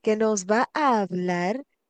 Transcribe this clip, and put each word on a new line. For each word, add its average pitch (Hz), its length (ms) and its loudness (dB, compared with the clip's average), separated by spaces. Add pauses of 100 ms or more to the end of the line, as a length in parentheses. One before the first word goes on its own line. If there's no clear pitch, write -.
que 214 140 2
nos 214 300 0
va 220 280 2
a 262 280 2
hablar 180 600 -2 (280)